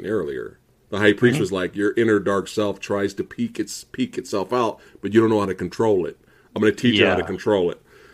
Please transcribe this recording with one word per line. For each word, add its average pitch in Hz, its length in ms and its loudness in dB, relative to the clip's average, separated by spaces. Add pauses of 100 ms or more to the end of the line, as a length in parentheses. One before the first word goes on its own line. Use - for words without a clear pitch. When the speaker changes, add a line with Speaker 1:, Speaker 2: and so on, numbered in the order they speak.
Speaker 1:
earlier. 73 560 -6 (300)
The 101 100 -6
high 104 140 6
priest 120 220 4
Speaker 2:
Mm-hmm. 147 60 -2
Speaker 1:
was 92 100 -2
like, 90 240 -4
"Your 101 220 0
inner 113 220 4
dark 95 280 0
self 104 320 -4
tries 101 360 -4
to - 80 -8
peek - 360 -8
its, - 240 -8
peek - 340 -8
itself 98 360 -6
out, 120 260 -2 (220)
but 98 120 -6
you 113 80 8
don't 113 100 4
know 107 80 2
how 98 80 -2
to 92 80 -4
control 95 500 0
it. - 120 -10 (380)
I'm 104 60 -2
gonna 107 100 6
teach 110 280 2
you 98 80 6
how 90 80 2
to 90 60 0
Speaker 2:
Yeah. 82 60 -6
Speaker 1:
control 92 440 0
it." - 100 -16 (320)